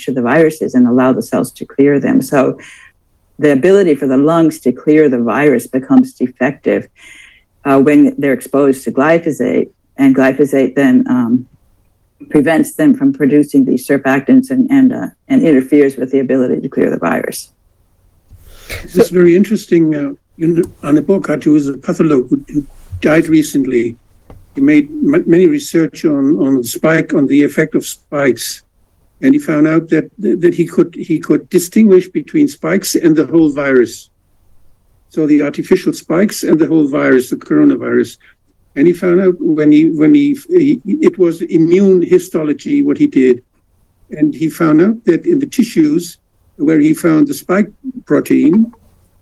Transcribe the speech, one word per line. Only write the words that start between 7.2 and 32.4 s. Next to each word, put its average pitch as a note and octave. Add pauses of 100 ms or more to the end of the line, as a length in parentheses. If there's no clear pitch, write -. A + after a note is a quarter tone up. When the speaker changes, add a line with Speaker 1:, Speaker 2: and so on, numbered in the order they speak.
Speaker 1:
uh, C#3
when D3
they're C#3
exposed C3+
to A2
glyphosate, D#3 (260)
and C3+
glyphosate C3+
then, B2+
um, B2 (840)
prevents D#3
them D3
from C#3
producing C#3+
these C3
surfactants C3+
and, B2+
and, C4+
uh, - (200)
and C#3
interferes C#3
with C3
the C3+
ability B2+
to C3
clear -
the -
virus. - (1300)
Speaker 2:
This -
is -
very F3
interesting. E3+
Uh, C#3+ (240)
in, E3 (200)
Anne D3
Burkhardt, D3+
who D3+
is D3
a C3+
pathologist D3+
who, C#3
who D3 (340)
died D#3
recently, C3 (580)
he -
made D3
m-, E3
many F#3
research -
on, C#3+
on C3+
spike, D#3
on D3
the C#3
effect D#3
of -
spikes. - (580)
And C3+
he D3
found D3+
out D#3+
that, D#3
that F3+
he E3+
could, -
he D#3+
could -
distinguish F#3
between D3